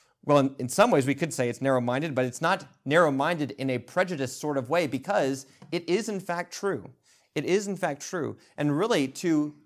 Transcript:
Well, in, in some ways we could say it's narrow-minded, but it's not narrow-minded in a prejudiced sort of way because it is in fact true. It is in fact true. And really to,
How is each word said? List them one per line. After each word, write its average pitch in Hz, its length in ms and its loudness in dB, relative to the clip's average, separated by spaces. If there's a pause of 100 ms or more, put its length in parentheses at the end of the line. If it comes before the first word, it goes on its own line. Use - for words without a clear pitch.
(240)
Well, 143 140 6
in, 135 200 2
in 127 120 -6
some 226 200 6
ways 143 160 4
we 139 80 2
could 143 200 -4
say 123 160 -2
it's 113 100 -8
narrow-minded, 131 540 0
but 127 100 2
it's 123 160 -6
not 180 260 0 (200)
narrow-minded 147 720 4
in 135 100 -2
a 127 80 0
prejudiced 143 640 -4
sort 151 160 -2
of 123 140 -4
way 170 160 2
because 135 580 -2 (280)
it 170 180 -4
is 220 180 0
in 202 120 -4
fact 175 340 -6
true. 156 340 -6 (460)
It 151 100 -4
is 196 240 0
in 190 80 -6
fact 147 240 -4
true. 127 380 -6 (180)
And 147 220 0
really 185 300 2
to, 151 460 0 (120)